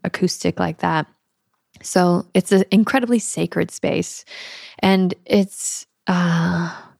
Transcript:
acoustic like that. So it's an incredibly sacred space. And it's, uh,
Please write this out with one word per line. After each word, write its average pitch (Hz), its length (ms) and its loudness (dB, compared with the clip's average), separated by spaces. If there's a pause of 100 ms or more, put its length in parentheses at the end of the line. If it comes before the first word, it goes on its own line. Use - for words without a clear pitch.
acoustic - 560 -2
like 170 180 -2
that. 165 300 -2 (760)
So 180 500 2
it's - 200 2
an 190 180 6
incredibly 233 480 2
sacred 170 540 -4
space. - 520 -4 (540)
And 190 360 2 (120)
it's, - 600 -2 (180)
uh, 170 720 0 (220)